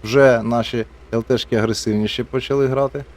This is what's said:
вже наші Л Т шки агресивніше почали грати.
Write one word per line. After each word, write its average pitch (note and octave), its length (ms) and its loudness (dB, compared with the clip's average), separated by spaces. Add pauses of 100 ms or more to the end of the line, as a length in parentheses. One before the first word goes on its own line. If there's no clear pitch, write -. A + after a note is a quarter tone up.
вже B2 380 4
наші A#2 440 -2 (260)
Л A2+ 120 -2
Т B2 140 0
шки - 180 -4
агресивніше G#2+ 680 -2
почали C3+ 420 -2
грати. C3+ 380 -2 (120)